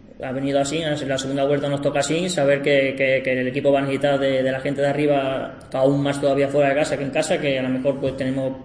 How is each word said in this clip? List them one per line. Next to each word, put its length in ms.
Ha 100
venido 280
así, 160
en 320
la 80
segunda 280
vuelta 260
nos 100
toca 200
así, 280
saber 320
que, 340
que, 300
que 160
el 80
equipo 240
va 60
a 40
necesitar 380
de, 220
de 100
la 80
gente 220
de 60
arriba, 680
aún 300
más 180
todavía 260
fuera 220
de 60
casa 240
que 60
en 60
casa, 300
que 180
a 40
lo 80
mejor, 280
pues, 200
tenemos 340